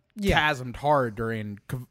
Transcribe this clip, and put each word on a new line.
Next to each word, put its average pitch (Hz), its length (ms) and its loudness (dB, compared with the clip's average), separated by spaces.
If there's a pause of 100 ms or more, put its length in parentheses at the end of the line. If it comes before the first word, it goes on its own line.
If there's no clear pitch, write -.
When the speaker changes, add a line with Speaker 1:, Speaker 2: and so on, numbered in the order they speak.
(160)
Speaker 1:
Yeah. 196 220 2
Speaker 2:
chasmed 127 380 0
hard 135 400 2
during 110 420 -4 (100)
co-, 127 220 -8